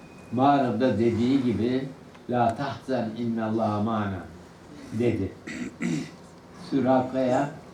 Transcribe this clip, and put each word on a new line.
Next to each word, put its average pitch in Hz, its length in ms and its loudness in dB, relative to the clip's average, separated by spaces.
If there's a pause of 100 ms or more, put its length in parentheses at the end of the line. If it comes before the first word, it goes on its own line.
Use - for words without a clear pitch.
(320)
mağarada 123 680 4
dediği 120 440 4
gibi 123 440 0 (420)
"La 120 260 2
tahzen 127 640 -4
innallâhe 110 640 0
mâna" 107 360 0 (800)
dedi. - 320 0 (500)
<clears throat> - 880 -8
Suraka'ya 127 800 2 (240)